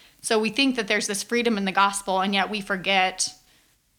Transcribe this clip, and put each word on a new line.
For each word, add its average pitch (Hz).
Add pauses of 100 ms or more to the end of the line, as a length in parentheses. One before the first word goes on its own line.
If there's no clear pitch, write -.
(220)
So 226
we 220
think 262
that 220
there's 208
this 202
freedom 233
in 196
the 185
gospel, 196
and 196
yet 190
we 208
forget 190 (640)